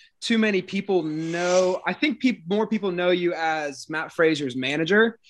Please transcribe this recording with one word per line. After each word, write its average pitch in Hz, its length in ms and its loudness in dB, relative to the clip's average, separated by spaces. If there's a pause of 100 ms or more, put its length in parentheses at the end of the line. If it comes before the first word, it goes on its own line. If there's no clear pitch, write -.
(200)
too 226 180 0
many 208 240 2
people 190 400 -2
know, 175 840 0
I 185 80 -2
think - 280 -2
peop-, 190 280 -2
more 208 160 2
people 202 280 -2
know 175 180 2
you 175 240 0
as 156 560 -4
Matt 156 220 -6
Fraser's 147 420 2
manager, 160 640 0 (120)